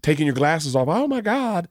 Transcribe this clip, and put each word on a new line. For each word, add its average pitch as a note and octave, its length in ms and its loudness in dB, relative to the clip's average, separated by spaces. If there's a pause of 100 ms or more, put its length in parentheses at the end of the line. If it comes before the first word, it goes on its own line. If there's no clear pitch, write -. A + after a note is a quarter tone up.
taking D3+ 240 2
your C#3 80 2
glasses D3 420 0
off. B2+ 120 2
Oh G#3+ 180 0
my C4+ 140 -2
God. G#3+ 500 -2